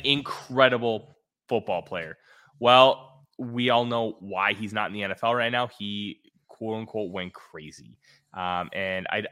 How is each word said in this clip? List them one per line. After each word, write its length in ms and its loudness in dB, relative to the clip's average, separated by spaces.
incredible 1120 2
football 320 0
player. 360 -8
Well, 680 6
we 340 -2
all 120 4
know 360 -2
why 340 0
he's 200 -8
not 140 -2
in 60 -12
the 100 -6
N 80 -4
F 120 -8
L 120 2
right 160 0
now. 160 0
He, 540 -10
quote 300 -8
unquote, 340 -8
went 220 -8
crazy. 640 -20
Um, 380 -4
and 380 -4
I, 220 -2